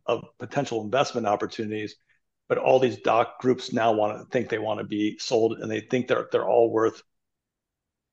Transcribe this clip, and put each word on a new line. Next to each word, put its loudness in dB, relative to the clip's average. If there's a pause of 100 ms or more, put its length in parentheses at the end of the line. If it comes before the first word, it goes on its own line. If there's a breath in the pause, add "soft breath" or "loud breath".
of -2 (140)
potential -4
investment -2
opportunities, -4 (520)
but 2
all 4
these 0
doc 0
groups 0
now 2
wanna, -2
think -2
they -2
wanna -4
be -2
sold, 2
and -8
they -4
think -2
they're, 0
they're 0
all 6
worth 0 (1120)